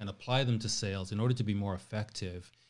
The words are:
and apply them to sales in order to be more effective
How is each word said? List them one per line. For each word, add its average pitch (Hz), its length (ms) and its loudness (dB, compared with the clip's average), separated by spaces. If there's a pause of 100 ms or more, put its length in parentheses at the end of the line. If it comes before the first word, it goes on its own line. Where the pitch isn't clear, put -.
and 101 80 -6
apply 127 340 2
them 120 160 4
to 113 100 -4
sales 98 440 -2
in 107 80 0
order 123 140 4
to 123 100 0
be 104 100 2
more 101 200 0
effective 90 760 -6 (200)